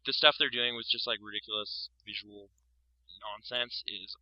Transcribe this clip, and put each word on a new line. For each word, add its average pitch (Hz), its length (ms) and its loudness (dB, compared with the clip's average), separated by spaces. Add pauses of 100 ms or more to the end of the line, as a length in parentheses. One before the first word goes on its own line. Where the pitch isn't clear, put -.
the 135 80 2
stuff 151 260 8
they're 143 100 6
doing 120 260 0
with 113 140 -4
just, 120 180 2
like, 113 140 0
ridiculous 104 680 -6 (160)
visual 104 440 -10 (720)
nonsense 117 680 -4
is 98 340 -8